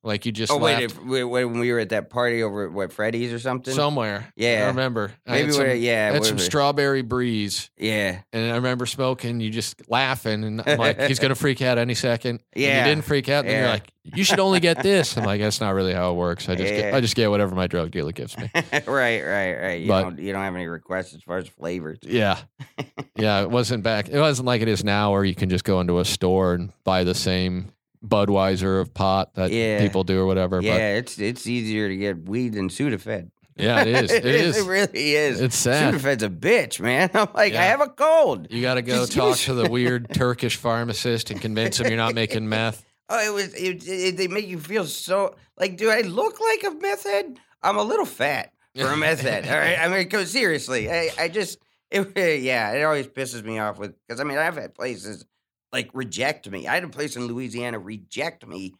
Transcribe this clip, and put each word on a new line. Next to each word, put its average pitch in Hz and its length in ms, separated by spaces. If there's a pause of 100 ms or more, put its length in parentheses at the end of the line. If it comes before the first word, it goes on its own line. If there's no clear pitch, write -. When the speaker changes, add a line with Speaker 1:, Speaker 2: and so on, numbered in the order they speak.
Speaker 1:
like, 104 240
you 120 60
just 110 180
Speaker 2:
Oh, 147 80
wait, 147 220
Speaker 1:
laughed. 123 40 (120)
Speaker 2:
if, - 80
wait, 127 220
when 123 340
we 120 140
were 117 60
at 107 100
that 107 200
party 120 320
over 101 260
at, 78 40
what, 92 220
Freddy's 117 400
or 117 60
something? 127 340
Speaker 1:
Somewhere. 127 640
Speaker 2:
Yeah. 113 260
Speaker 1:
I - 40
remember. 123 440 (160)
I 123 40
Speaker 2:
Maybe 139 160
Speaker 1:
had 147 80
some, 139 100
Speaker 2:
we're, 127 80
yeah, 117 360
Speaker 1:
I - 40
had 147 120
some 110 120
Speaker 2:
we're - 60
Speaker 1:
strawberry 139 580
breeze. 113 760
Speaker 2:
Yeah. 101 440 (100)
Speaker 1:
And 113 180
I 117 60
remember 123 300
smoking, 123 560
you 110 80
just - 400
laughing, 117 560
and 107 200
I'm 147 140
like, - 220
"He's 135 180
gonna 135 160
Speaker 2:
<laughs> - 0
Speaker 1:
freak 135 260
out 127 160
any 120 180
second." 117 440 (140)
And 127 100
Speaker 2:
Yeah. 139 160
Speaker 1:
you 127 160
didn't 151 80
freak 143 240
out, 143 160
and 95 60
then 110 80
you're 107 80
Speaker 2:
Yeah. 113 80
Speaker 1:
like, 104 180 (240)
"You 190 80
should 196 160
only 190 220
get 170 220
this." 190 340
I'm 120 80
like, 101 160
"That's 107 180
not 104 120
really 95 220
how 90 180
it 87 40
works. 87 320
I 90 80
just 95 180
get, 104 180
Speaker 2:
Yeah. - 40
Speaker 1:
I 135 60
just 113 160
get 113 120
whatever 101 240
my 92 140
drug 82 240
dealer 80 220
gives - 240
me." 123 140
Speaker 2:
<laughs> - 40 (320)
Right, 120 340
right, 92 400
right. 87 200
You 82 80
Speaker 1:
But 95 140
Speaker 2:
don't, 90 160
you 98 120
don't 98 120
have 95 120
any 90 120
requests 87 460
as - 100
far 87 160
as 82 100
flavors. 82 540
Speaker 1:
Yeah. 104 340 (420)
Speaker 2:
<laughs> - 380
Speaker 1:
Yeah, 104 240
it 92 100
wasn't 117 320
back, 107 240
it 143 100
wasn't 143 280
like 123 160
it 113 80
is 101 160
now 104 260
where 98 140
you 92 100
can 92 140
just 90 160
go 92 160
into 87 180
a 90 60
store 92 480
and 87 180 (140)
buy 92 180
the 90 100
same 92 600 (320)
Budweiser 95 720
of 90 140
pot 95 420
that 92 160
Speaker 2:
Yeah. 110 300
Speaker 1:
people 98 240
do 92 160
or 95 40
whatever, 92 360
Speaker 2:
Yeah, 107 140
Speaker 1:
but 110 60
Speaker 2:
it's, 107 380
it's 113 280
easier 110 420
to 95 80
get 92 320
weed 117 240
than 98 160
Sudafed. 110 600 (280)
Speaker 1:
Yeah, 117 240
it - 60
is. 117 240
Speaker 2:
<laughs> - 20
It 113 120
Speaker 1:
It 131 100
Speaker 2:
is. 170 200
Speaker 1:
is. 208 100
Speaker 2:
It 180 40
really 151 460
is. 139 260
Speaker 1:
It's 123 160
sad. 135 360
Speaker 2:
Sudafed's 135 300
a 104 60
bitch, 156 500
man. 135 320
<laughs> - 20
I'm 214 200
like, 208 180
"I 107 40
Speaker 1:
Yeah. 143 80
Speaker 2:
have 226 180
a 294 80
cold." 277 600
Speaker 1:
You 117 100
gotta 127 200
go 123 200
Speaker 2:
Just 123 100
Speaker 1:
talk 123 200
Speaker 2:
use 127 140
Speaker 1:
to 135 80
the 113 160
Speaker 2:
<laughs> - 0
Speaker 1:
weird 123 440
Turkish 123 420
pharmacist 117 760
and 95 120
convince 113 400
him 117 60
you're 113 100
not 113 180
making 110 320
meth. 110 420
Speaker 2:
<laughs> - 60 (160)
Oh, 226 140
it 214 80
was, 202 220
it, 185 320
it, 185 300
they 190 100
make 196 200
you 180 120
feel 180 260
so, 185 500 (220)
like, 185 200
do 214 120
I 220 120
look 233 380
like 440 240
a 392 60 (100)
meth 403 260
head? 392 320 (260)
I'm 196 120
a 208 80
little 311 220
fat 139 480 (240)
for 135 80
a 139 100
meth 156 260
head, 110 260
all 135 100
right? 160 220
I 165 80
mean, 185 200
'cause 185 240
seriously, 135 600
I, 165 260
I 170 100
just, 175 300 (320)
it, 196 260
<laughs> 165 280
yeah, 117 300
it 143 100
always 147 240
pisses 123 360
me 110 140
off 107 220
with, 101 160 (120)
'cause, 117 120
I 143 60
mean, 143 120
I've 165 200
had 107 180
places, 104 500 (480)
like, 123 220
reject 131 560
me. 80 160
I 120 80
had 180 80
a 170 40
place 139 280
in 123 100
Louisiana 120 540
reject 110 680
me 95 340